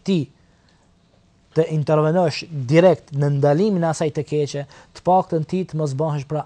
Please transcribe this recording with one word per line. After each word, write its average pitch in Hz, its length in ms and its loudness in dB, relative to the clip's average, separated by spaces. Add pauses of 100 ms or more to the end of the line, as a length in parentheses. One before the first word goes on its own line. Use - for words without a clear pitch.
ti 175 280 -2 (1200)
të 160 160 0
intervenosh 156 720 0 (240)
direkt 165 480 4
në 143 220 0
ndalimin 165 460 2
e 160 80 0
asaj 151 200 -2
të 147 160 -6
keqe, 143 380 -4 (300)
të - 120 -12
paktën 175 400 2
ti 185 160 -4
të 160 160 -8
mos 147 160 -4
bëhesh 147 320 -4
pra 151 180 -6